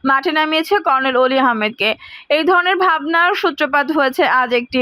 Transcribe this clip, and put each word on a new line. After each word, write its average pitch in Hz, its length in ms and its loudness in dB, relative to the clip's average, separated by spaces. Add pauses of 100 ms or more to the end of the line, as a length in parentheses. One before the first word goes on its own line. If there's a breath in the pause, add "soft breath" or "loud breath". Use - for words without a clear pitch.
মাঠে 269 280 0
নামিয়েছে 311 480 0
কর্নেল 262 360 0
অলি 254 220 2
আহমেদকে। 220 520 -2 (380 loud breath)
এই 302 160 0
ধরনের 359 320 2
ভাবনার 339 580 0
সূত্রপাত 285 580 -2
হয়েছে 285 360 0
আজ 247 240 0
একটি 247 300 -2